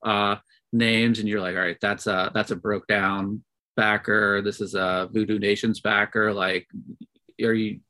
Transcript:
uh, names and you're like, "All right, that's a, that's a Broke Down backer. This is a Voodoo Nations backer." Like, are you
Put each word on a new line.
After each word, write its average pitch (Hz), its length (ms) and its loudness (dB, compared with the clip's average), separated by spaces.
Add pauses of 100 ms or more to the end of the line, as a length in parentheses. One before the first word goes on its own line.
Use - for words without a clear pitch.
uh, 104 340 0 (360)
names 113 460 4
and 107 100 -2
you're 104 120 -2
like, 90 140 -2
"All 92 60 0
right, 87 200 -2
that's 101 260 -2
a, 92 260 0
that's 107 180 0
a 107 40 -4
Broke 101 320 -4
Down 98 560 0 (320)
backer. 104 680 2
This 101 180 -4
is 98 140 -6
a 92 380 0
Voodoo 107 260 0
Nations 104 440 0
backer." 107 520 2
Like, 92 340 -2 (760)
are 113 100 2
you 107 360 -2